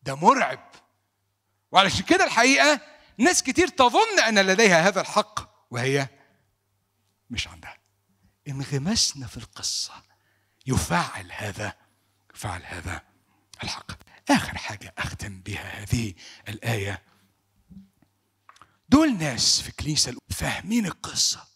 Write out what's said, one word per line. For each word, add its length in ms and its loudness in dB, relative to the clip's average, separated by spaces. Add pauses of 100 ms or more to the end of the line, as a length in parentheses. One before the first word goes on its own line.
ده 120 -8
مرعب. 560 2 (1000)
وعلشان 320 4
كده 200 4
الحقيقة 560 4 (380)
ناس 240 2
كتير 260 2
تظن 600 4
أن 100 4
لديها 500 6
هذا 120 0
الحق 720 -4
وهي 380 -2 (1200)
مش 180 -8
عندها. 300 -20 (720)
انغماسنا 760 -4
في 100 -16
القصة 560 -10 (760)
يفعل 680 -4
هذا، 400 -10 (600)
يفعل 300 -12
هذا 380 -12 (600)
الحق. 300 -12 (380)
آخر 280 0
حاجة 400 -14
أختم 420 -10
بها 420 -12
هذه 320 -4 (340)
الآية، 540 -6 (1900)
دول 300 4
ناس 420 0
في 80 -10
الكنيسة 420 -4
الأولى 240 -10
فاهمين 520 -2
القصة 680 -6